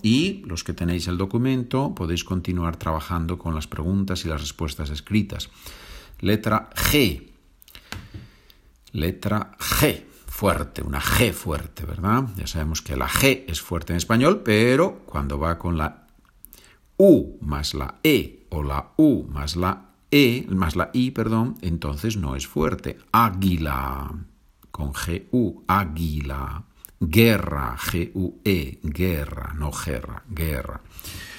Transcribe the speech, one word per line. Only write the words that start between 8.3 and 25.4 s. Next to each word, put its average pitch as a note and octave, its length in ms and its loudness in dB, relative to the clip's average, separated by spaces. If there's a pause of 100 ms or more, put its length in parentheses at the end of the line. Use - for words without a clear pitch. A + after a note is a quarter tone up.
Letra F#2+ 640 -2
G. - 460 2 (240)
Fuerte, - 540 -2
una C#2 200 -4
G - 320 2
fuerte, - 520 -6
¿verdad? F#2+ 400 0 (120)
Ya D2+ 100 -6
sabemos D#2 340 -4
que C#2+ 140 -6
la B1+ 120 -2
G - 400 4
es E2 140 -6
fuerte E2+ 320 -6
en E2+ 40 0
español, C3 460 4
pero B2 640 4
cuando C#2+ 340 -4
va E2 200 -2
con F2 180 -2
la - 300 -4 (920)
U F#3+ 440 8
más D2 320 -4
la C2+ 300 -6
E B2+ 460 2
o D#2 140 -4
la C#2 340 -4
U C#3 320 4
más C#2+ 260 -6
la F#2 340 -2 (220)
E, C3 380 6
más F#2 260 2
la F2 180 0
I, B2+ 180 2
perdón, A2+ 500 0
entonces E2 560 -4
no C#2+ 180 -2
es C2+ 120 -8
fuerte. - 500 -4 (140)
Águila, D#2+ 1000 2 (640)
con D2 180 -6
G - 400 -6
U, A#2 360 0